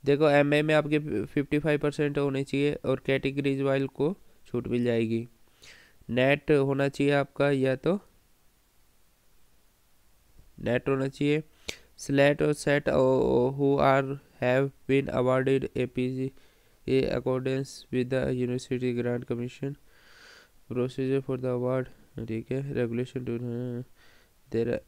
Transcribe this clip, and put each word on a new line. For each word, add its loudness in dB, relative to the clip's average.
देखो 4
एमए 4
में 2
आपके 0
फिफ्टी -2
फ़ाइव 0
परसेंट -2
होने -2
चाहिए 0
और -2
categories 0
वाइज 0
को -2
छूट -6
मिल 0
जाएगी। 0
Net 2
होना 2
चाहिए 0
आपका, 0
या 2
तो -2
Net -2
होना 0
चाहिए। 0
Slate 2
और 2
Set, 0
ओ, 4
ओ, 2
who 2
are, 2
have 2
been 2
awarded 0
एपीजी -4
in 2
accordance -2
with 0
the 0
University -4
Grant -2
Commission -6
procedure -2
for -4
the -4
award। -2
ठीक -6
है, -6
regulation -4
to, -4
there 0
are -4